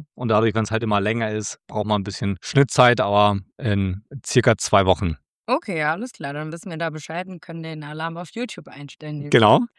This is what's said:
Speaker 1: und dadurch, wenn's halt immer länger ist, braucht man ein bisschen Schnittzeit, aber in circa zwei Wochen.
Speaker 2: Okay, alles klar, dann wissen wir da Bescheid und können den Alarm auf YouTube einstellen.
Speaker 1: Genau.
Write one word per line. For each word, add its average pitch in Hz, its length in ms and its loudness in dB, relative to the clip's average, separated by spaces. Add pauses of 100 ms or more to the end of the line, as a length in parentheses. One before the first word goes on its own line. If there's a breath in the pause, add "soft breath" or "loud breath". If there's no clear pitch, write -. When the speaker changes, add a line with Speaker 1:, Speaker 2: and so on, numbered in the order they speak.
(140)
Speaker 1:
und 117 140 -4
dadurch, 110 260 2
wenn's 110 160 0
halt 113 120 -2
immer 104 200 0
länger 110 280 -2
ist, 107 360 -6
braucht 104 200 -4
man 104 140 0
ein 95 40 -6
bisschen 98 360 -4
Schnittzeit, 127 600 4
aber 101 380 2 (200)
in 98 440 -2 (220)
circa 117 320 4
zwei 98 300 2
Wochen. 90 320 2 (280)
Speaker 2:
Okay, 208 360 -2
alles 175 300 -4
klar, 143 200 -10
dann 156 200 -8
wissen 170 180 -12
wir 160 80 -8
da 165 100 -4
Bescheid 160 380 -8
und 185 160 -14
können 165 200 -12
den 156 220 -10
Alarm 160 320 -10
auf 170 140 -12
YouTube 226 380 -10
einstellen. 143 600 -12
Speaker 1:
Genau. 123 320 6 (180)